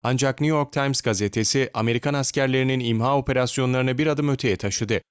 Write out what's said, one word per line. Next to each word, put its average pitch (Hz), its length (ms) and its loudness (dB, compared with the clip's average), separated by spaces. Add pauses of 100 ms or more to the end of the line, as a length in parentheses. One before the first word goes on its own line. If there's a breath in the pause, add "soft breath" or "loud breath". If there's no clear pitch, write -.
Ancak 131 380 0
New 156 160 2
York 143 160 -2
Times 139 280 -2
gazetesi 107 720 0
Amerikan 117 400 0
askerlerinin 131 640 0
imha 120 380 2
operasyonlarını 127 800 0
bir 156 80 2
adım 147 220 0
öteye 127 280 0
taşıdı. 104 440 -2 (100)